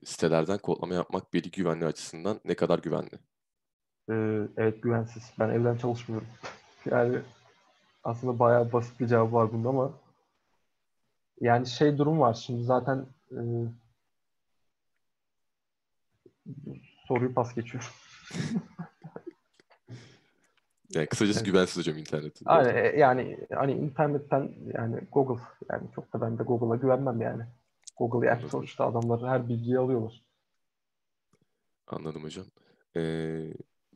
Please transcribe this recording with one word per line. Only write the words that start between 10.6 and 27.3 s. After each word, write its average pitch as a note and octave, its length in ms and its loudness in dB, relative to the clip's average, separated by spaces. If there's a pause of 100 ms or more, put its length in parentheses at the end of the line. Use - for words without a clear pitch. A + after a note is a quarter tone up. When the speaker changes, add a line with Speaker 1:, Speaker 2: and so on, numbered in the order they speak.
Speaker 2:
yani A#2+ 260 4
şey D3 320 2
durum D3+ 220 4
var. A#2 140 6
Şimdi A#2+ 300 -6
zaten, B2+ 420 0 (240)
e, B2 100 -10 (3750)
soruyu B2 260 0
pas A#2+ 200 0
geçiyorum. A#2+ 360 -8 (400)
<laughs> - 320 -4 (2250)
Speaker 1:
Yani D#2 120 0
kısacası G#2 320 2
Speaker 2:
Evet. A2+ 80 -2
Speaker 1:
güvensiz F#2 300 4
hocam D#2 220 -2
internet. D2+ 460 -6
Speaker 2:
Aynen, C3 300 6
e, G#2+ 240 2
yani B2+ 400 4 (160)
hani C#3 180 0
internetten D3 840 0 (200)
yani A#2 260 -4 (120)
Google B2+ 300 2 (280)
yani - 240 -4
çok - 180 -12
da A2+ 80 -4
ben A#2 180 -2
de A#2+ 40 -2
Google'a A#2+ 340 0
güvenmem C3 440 2
yani. A#2 220 -4 (540)